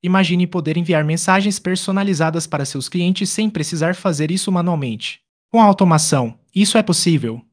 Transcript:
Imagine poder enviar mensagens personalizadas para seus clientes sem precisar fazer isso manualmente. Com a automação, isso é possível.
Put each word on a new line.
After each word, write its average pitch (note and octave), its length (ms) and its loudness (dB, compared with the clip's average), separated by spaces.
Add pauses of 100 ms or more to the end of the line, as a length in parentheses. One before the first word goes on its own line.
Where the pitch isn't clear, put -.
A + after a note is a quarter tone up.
Imagine F3+ 440 2
poder E3 320 -4
enviar D#3+ 260 0
mensagens F#3+ 540 0
personalizadas F3+ 880 -2
para C#3+ 180 -4
seus C3+ 240 -8
clientes F3+ 400 -2
sem G#3+ 220 -2
precisar E3+ 440 -2
fazer D#3 360 -2
isso F#3 200 -4
manualmente. E3 680 -2 (320)
Com A3+ 80 4
a A3 40 8
automação, D#3 720 4 (200)
isso G#3 240 2
é G#3+ 40 4
possível. B2 600 0 (100)